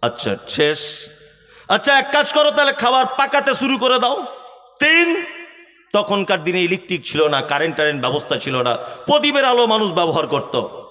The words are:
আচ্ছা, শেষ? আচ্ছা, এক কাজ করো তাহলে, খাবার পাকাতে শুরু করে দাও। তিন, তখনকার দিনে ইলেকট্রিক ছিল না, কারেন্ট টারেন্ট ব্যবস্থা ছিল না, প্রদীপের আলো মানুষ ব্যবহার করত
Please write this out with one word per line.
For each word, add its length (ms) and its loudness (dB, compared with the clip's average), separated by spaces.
আচ্ছা, 340 -2
শেষ? 640 -2
আচ্ছা, 320 2
এক 120 -4
কাজ 220 0
করো 180 4
তাহলে, 220 2
খাবার 320 2
পাকাতে 480 0
শুরু 240 0
করে 220 2
দাও। 240 -2
তিন, 460 2
তখনকার 500 0
দিনে 180 0
ইলেকট্রিক 440 -2
ছিল 220 2
না, 140 0
কারেন্ট 360 -2
টারেন্ট 240 0
ব্যবস্থা 380 -2
ছিল 220 -2
না, 160 0
প্রদীপের 400 2
আলো 200 4
মানুষ 260 0
ব্যবহার 360 0
করত 400 -4